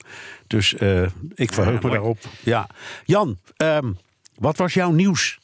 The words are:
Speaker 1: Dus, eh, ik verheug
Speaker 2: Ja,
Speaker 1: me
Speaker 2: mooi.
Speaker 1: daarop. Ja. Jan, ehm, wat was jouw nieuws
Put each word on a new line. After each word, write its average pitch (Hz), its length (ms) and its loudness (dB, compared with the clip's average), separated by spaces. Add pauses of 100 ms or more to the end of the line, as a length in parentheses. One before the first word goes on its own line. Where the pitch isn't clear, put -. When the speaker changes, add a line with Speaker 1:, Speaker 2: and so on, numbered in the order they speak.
(480)
Speaker 1:
Dus, 107 280 0
eh, 95 260 2 (340)
ik - 180 -2
verheug 107 200 2
Speaker 2:
Ja, 117 80 -2
Speaker 1:
me 131 60 -2
Speaker 2:
mooi. 117 60 0
Speaker 1:
daarop. 110 240 -2 (260)
Ja. 113 240 0 (380)
Jan, 170 320 2 (200)
ehm, 151 340 0 (440)
wat 143 220 0
was 180 160 0
jouw 180 180 2
nieuws 175 520 2